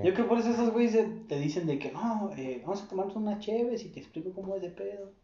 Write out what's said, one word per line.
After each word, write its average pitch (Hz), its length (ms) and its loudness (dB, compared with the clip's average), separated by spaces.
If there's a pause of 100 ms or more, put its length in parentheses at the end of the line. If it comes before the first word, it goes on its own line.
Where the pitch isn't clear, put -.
Yo 185 100 6
creo 233 140 2
por 233 100 6
eso 233 140 4
esos 233 200 4
güeyes 233 200 4
se, 214 120 6 (240)
te 143 120 -2
dicen 156 260 0
de 143 140 2
que, - 120 -4
"No, 208 460 -2
eh, 131 260 -4
vamos 202 200 -4
a - 40 -14
tomarnos 196 280 -2
unas 214 240 -2
cheves 233 440 0
y - 60 -12
te - 100 -14
explico 170 340 -8
cómo 190 220 -6
es 190 60 -4
de 175 80 -6
pedo". 196 420 -10 (120)